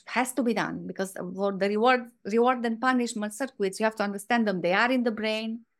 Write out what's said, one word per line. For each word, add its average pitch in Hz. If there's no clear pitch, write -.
has 247
to -
be 233
done 170
because 185
for 185
the 190
reward, 233
reward 233
and 226
punishment 240
circuits, 196
you 214
have 220
to 214
understand 208
them. 190
They 175
are 226
in 254
the 233
brain 220